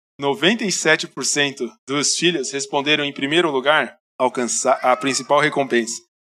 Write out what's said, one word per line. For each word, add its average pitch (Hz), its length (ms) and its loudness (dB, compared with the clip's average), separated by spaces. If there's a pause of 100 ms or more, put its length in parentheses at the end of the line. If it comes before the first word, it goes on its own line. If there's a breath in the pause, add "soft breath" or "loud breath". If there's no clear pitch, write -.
(200)
Noventa 143 460 0
e 185 60 -2
sete 160 360 0
por 131 180 -10
cento 139 460 -2 (160)
dos 139 280 -2
filhos 160 360 0
responderam, 143 540 0
em 139 80 -6
primeiro 151 360 0
lugar, 139 480 0 (220)
alcançar 127 540 0
a 127 240 2
principal 139 420 0
recompensa. 131 640 0 (220)